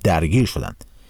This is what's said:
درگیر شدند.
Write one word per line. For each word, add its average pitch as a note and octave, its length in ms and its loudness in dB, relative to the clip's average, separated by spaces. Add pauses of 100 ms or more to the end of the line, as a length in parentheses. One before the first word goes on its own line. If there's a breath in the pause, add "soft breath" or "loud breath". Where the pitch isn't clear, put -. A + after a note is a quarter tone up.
درگیر E2 420 2
شدند. - 380 -8 (260 loud breath)